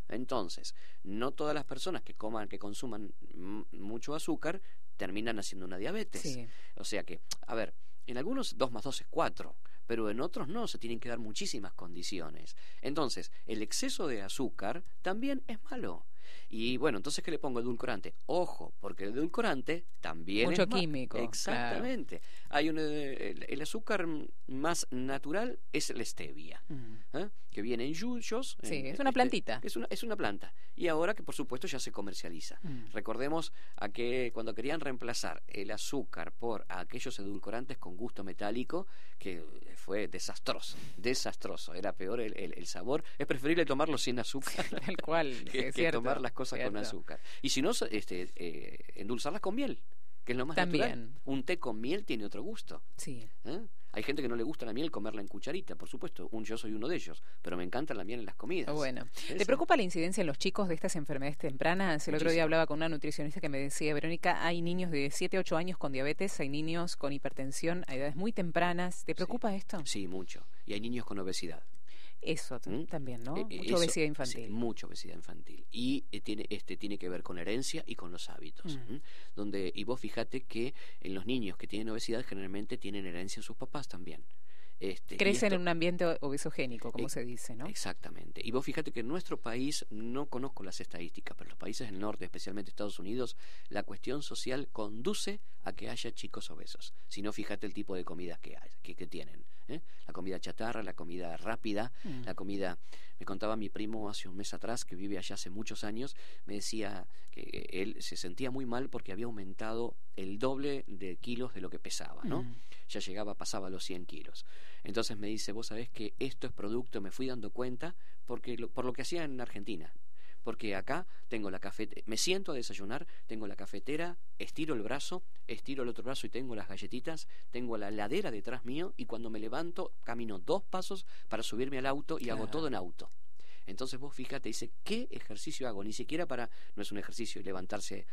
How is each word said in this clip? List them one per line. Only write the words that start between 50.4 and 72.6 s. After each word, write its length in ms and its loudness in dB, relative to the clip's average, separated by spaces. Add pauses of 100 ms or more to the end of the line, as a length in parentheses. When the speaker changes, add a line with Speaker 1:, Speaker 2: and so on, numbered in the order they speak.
Speaker 1:
más 120 0
Speaker 2:
También. 320 4
Speaker 1:
natural. 340 0
Un 200 0
té 140 2
con 220 0
miel 240 0
tiene 220 0
otro 180 0
gusto. 400 -2 (140)
Speaker 2:
Sí. 320 0 (160)
Speaker 1:
¿Eh? 160 0 (300)
Hay 120 0
gente 180 2
que 60 2
no 80 2
le 80 2
gusta 220 0
la 80 0
miel 180 0
comerla 300 0
en 80 0
cucharita, 480 0
por 100 -2
supuesto. 440 -2
Un, 120 0
yo 140 -2
soy 160 -2
uno 160 0
de 80 0
ellos, 260 -2 (180)
pero 140 0
me 80 0
encanta 300 0
la 100 -2
miel 160 -2
en 60 -4
las 100 -2
comidas. 400 0
Speaker 2:
Bueno. 380 0
Speaker 1:
¿Sí? 200 -2
Speaker 2:
¿Te 60 0
Speaker 1:
Sí. 60 4
Speaker 2:
preocupa 320 4
la 60 4
incidencia 360 2
en 80 4
los 100 0
chicos 300 2
de 80 2
estas 220 0
enfermedades 400 0
tempranas? 680 0
El 60 0
Speaker 1:
Muchísimo. 60 2
Speaker 2:
otro 160 4
día 100 4
hablaba 240 4
con 120 0
una 100 0
nutricionista 500 -2
que 80 -2
me 100 -2
decía, 360 0
"Verónica, 520 2
hay 160 0
niños 300 0
de 200 0
siete, 280 0
ocho 160 0
años 220 0
con 160 0
diabetes, 480 0
hay 80 0
niños 480 0
con 160 0
hipertensión 760 0
a 80 -2
edades 220 0
muy 160 0
tempranas". 720 2
¿Te 80 2
Speaker 1:
Sí. 20 0
Speaker 2:
preocupa 400 0
esto? 300 -2
Speaker 1:
Sí, 240 0
mucho. 360 0 (200)
Y 80 0
hay 80 0
niños 240 0
con 140 0
obesidad. 440 0 (580)
Speaker 2:
Eso 380 0
t-, 120 0